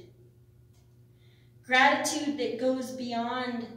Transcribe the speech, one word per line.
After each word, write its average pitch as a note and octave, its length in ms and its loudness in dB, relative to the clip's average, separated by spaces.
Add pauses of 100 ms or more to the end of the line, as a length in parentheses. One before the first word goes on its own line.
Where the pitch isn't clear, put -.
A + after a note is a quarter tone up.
(1600)
Gratitude C#4 720 2
that A3+ 200 -2
goes B3+ 340 0
beyond A#3+ 720 -4 (100)